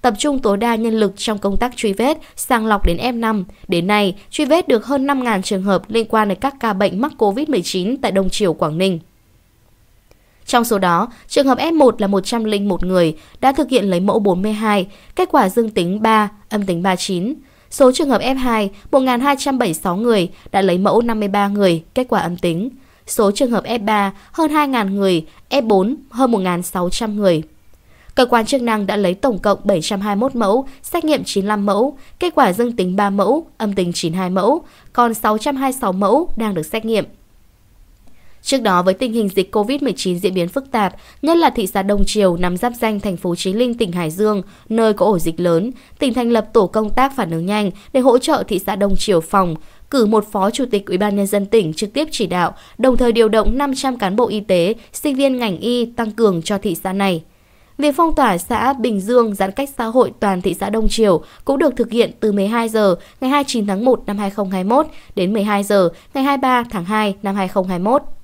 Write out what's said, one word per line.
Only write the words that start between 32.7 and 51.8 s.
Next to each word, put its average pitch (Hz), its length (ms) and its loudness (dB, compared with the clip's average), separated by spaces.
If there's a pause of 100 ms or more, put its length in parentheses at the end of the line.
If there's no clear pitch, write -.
tính 180 200 -2
ba 202 140 0
mẫu, 202 360 0 (120)
âm 208 140 -4
tính 180 200 -2
chín 165 200 -4
hai 185 180 -4
mẫu, 214 340 0 (280)
còn 233 220 2
sáu 220 240 0
trăm 277 180 -4
hai 269 140 -2
mươi 262 100 -8
sáu 196 120 -2
mẫu 208 440 2
đang 214 180 -2
được 156 120 -4
xét 220 180 -6
nghiệm. 220 200 -2 (1400)
Trước 269 200 0
đó, 185 200 2
với 190 120 2
tình 233 180 -4
hình 220 160 0
dịch 185 240 -2
covid 247 300 0
mười 240 140 -2
chín 180 220 -4
diễn 185 160 -2
biến 175 140 -2
phức 269 220 -8
tạp, 208 260 -2 (260)
nhất 320 140 2
là 330 140 4
thị 220 160 -4
xã 196 160 -2
Đông 202 220 2
Triều 190 320 2
nằm 180 200 0
giáp 240 240 -2
ranh 220 200 -2
thành 196 160 -4
phố 175 180 -4
Chí 185 180 -4
Linh, 233 220 0
tỉnh 220 180 -2
Hải 170 180 -2
Dương, 202 320 0 (260)
nơi 220 240 2
có 202 140 2
ổ 202 120 2
dịch 160 220 -2
lớn, 175 300 2 (280)
tỉnh 254 160 0
thành 240 160 0
lập 220 220 2
tổ 208 140 4
công 214 240 -2
tác 262 260 2
phản 185 140 -4
ứng 165 160 -4
nhanh 208 240 -2 (220)
để 254 80 2
hỗ 254 180 4
trợ 254 300 0
thị 180 100 -2
xã 196 180 -6
Đông 202 200 2
Triều 180 240 2
phòng, 180 340 0 (360)
cử 240 160 2
một 214 260 0
phó 196 180 0
chủ 262 200 -4
tịch 196 160 -2
Ủy 180 120 -2
ban 202 180 0
Nhân 202 100 0
dân 202 200 -2
tỉnh 196 260 2
trực 202 200 -6